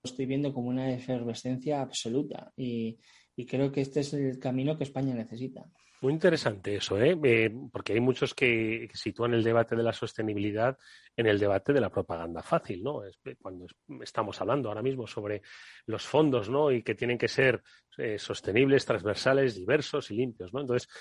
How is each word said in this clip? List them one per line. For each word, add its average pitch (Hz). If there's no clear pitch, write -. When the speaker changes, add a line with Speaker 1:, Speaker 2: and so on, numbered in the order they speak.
Speaker 1:
estoy -
viendo 139
como 123
una 131
efervescencia 127
absoluta 131
y, 117
y 120
creo 135
que 139
este 135
es 143
el 131
camino 131
que 147
España 135
necesita. 120
Speaker 2:
Muy 135
interesante 139
eso, 98
¿eh? 160
Eh, 113
porque 101
hay 113
muchos 127
que, 113
que -
sitúan 117
el 117
debate 117
de 117
la 113
sostenibilidad 107
en 117
el 104
debate 101
de 139
la 98
propaganda 85
fácil, 110
¿no? 127
Es, 95
eh, 131
cuando 90
es-, -
estamos 104
hablando 117
ahora 107
mismo 127
sobre 104
los 110
fondos, 131
¿no? 143
Y 117
que 110
tienen 120
que 117
ser, 131
eh, 110
sostenibles, 127
transversales, 120
diversos 127
y 104
limpios, 113
¿no? 135
Entonces, 123